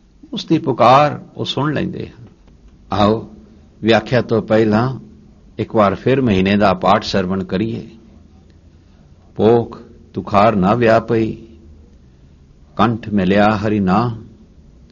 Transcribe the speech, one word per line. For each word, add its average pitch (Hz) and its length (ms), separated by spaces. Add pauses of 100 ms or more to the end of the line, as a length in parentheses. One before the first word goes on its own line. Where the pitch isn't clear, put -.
(320)
ਉਸ 240 120
ਦੀ 160 140
ਪੁਕਾਰ 127 680 (120)
ਉਹ 117 80
ਸੁਣ 139 300
ਲੈਂਦੇ 92 320
ਹਨ। - 200 (680)
ਆਓ, 104 380 (520)
ਵਿਆਖਿਆ 110 400
ਤੋਂ 110 200
ਪਹਿਲਾਂ 110 580 (580)
ਇੱਕ 110 160
ਵਾਰ 101 200
ਫਿਰ 127 260
ਮਹੀਨੇ 98 360
ਦਾ 101 160
ਪਾਠ 92 320
ਸਰਵਣ 95 400
ਕਰੀਏ। 110 440 (1500)
ਪੋਖ 113 420 (360)
ਤੁਖਾਰ 104 420
ਨਾ 95 180
ਵਿਆਪਈ, 113 600 (1400)
ਕੰਠ 110 320
ਮਿਲਿਆ 104 480
ਹਰਿ 107 240
ਨਾਮ, 110 440 (680)